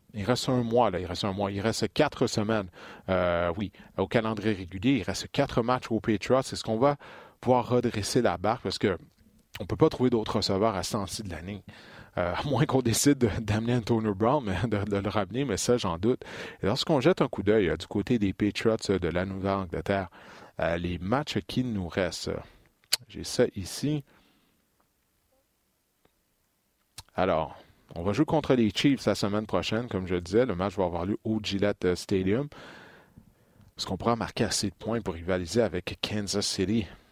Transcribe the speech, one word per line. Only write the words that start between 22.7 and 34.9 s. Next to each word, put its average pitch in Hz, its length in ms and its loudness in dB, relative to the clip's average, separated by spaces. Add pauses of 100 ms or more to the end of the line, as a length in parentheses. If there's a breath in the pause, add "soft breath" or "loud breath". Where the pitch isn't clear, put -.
j'ai - 160 -12
ça - 220 0 (100)
ici. 139 480 -4 (3000 soft breath)
Alors, 80 400 0 (400 loud breath)
on 82 80 -8
va 101 120 0
jouer 139 100 2
contre 147 300 2
les 113 160 4
Chiefs 139 340 2
la 104 100 4
semaine 107 320 -2
prochaine, 107 400 -2
comme 95 200 -4
je 90 80 -2
le 90 80 0
disais. 101 240 2
Le 107 80 -2
match 92 200 -2
va 98 100 0
avoir 85 200 -2
lieu 98 180 -2
au 110 200 -2
Gillette, 101 420 0
euh, 90 120 2
Stadium. 101 520 0 (1300 loud breath)
Est-ce - 80 -8
qu'on 92 140 -6
pourra 117 180 2
marquer 110 280 -2
assez 98 260 0
de - 40 -8
points 110 280 -4